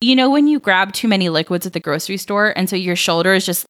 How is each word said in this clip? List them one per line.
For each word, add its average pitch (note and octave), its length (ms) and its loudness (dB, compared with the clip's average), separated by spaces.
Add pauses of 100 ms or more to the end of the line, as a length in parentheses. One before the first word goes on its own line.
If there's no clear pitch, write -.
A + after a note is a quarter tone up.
you B3 140 4
know, C4 140 4
when D4 180 4
you D4+ 120 2
grab F#3+ 340 0
too - 140 -4
many G3 220 2
liquids D#3+ 360 -2
at F#3 80 -8
the E3+ 60 -6
grocery D#3+ 380 -4
store, G#3 380 -2
and F#3+ 140 -2
so G3+ 60 -2
your F3+ 200 -2
shoulder F3 380 2
is F#3+ 120 2
just F3 240 -4